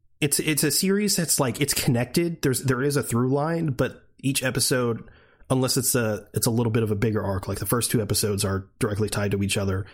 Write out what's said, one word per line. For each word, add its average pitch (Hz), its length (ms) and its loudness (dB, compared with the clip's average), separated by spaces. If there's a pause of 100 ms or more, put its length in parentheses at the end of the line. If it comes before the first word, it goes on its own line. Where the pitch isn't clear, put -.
(200)
it's, 147 200 2
it's 156 220 0
a 151 80 2
series 196 460 2
that's, 165 240 0
like, 127 180 0
it's 143 140 2
connected. 156 720 0
There's, 131 220 0
there 127 180 2
is 143 160 2
a 123 40 2
through 120 300 0
line, 160 360 0
but 127 340 -2 (160)
each 135 240 -2
episode, 123 640 0 (400)
unless 131 300 0
it's - 160 0
a, 110 400 -2
it's - 120 -2
a 127 40 0
little 117 220 2
bit 117 100 2
of 107 80 0
a 107 60 -2
bigger 107 280 0
arc, 98 240 -4
like, 95 120 -4
the - 60 -8
first - 240 0
two 117 120 2
episodes 101 420 0
are 95 240 -2 (100)
directly 104 300 0
tied 101 220 -2
to 101 120 0
each 98 140 -2
other, 98 380 -2